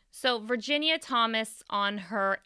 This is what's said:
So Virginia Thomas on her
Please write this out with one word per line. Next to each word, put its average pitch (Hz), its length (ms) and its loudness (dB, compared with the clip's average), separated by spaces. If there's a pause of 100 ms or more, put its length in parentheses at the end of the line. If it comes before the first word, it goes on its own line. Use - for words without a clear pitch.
So 247 300 0
Virginia 285 580 0
Thomas 226 720 0
on 202 300 0
her 196 460 0